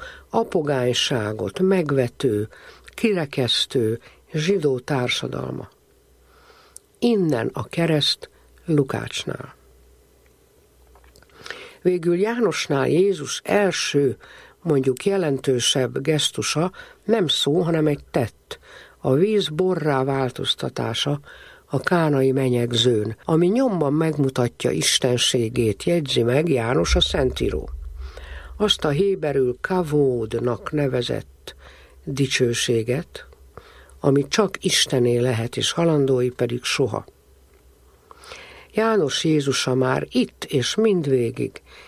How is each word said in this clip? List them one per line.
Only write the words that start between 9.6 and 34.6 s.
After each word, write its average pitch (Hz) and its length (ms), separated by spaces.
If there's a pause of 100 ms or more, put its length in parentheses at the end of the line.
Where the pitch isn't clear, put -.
Végül 175 380
Jánosnál 190 680
Jézus 156 560
első, 156 760 (440)
mondjuk 139 440
jelentősebb 135 960
gesztusa 151 680 (320)
nem 208 240
szó, 151 340
hanem 160 260
egy 143 240
tett, - 480 (380)
a 131 160
víz 196 360
borrá 151 540
változtatása 135 1160 (500)
a 139 100
kánai 147 520
menyegzőn, 120 920
ami 165 240
nyomban 190 460
megmutatja 139 800
istenségét, 123 1120
jegyzi 147 400
meg 139 260
János 135 460
a 180 60
Szentíró. - 680 (880)
Azt 202 280
a 156 40
héberül 147 720
kavódnak 123 1080
nevezett 127 840 (480)
dicsőséget, 123 1200 (720)
ami 139 280
csak - 360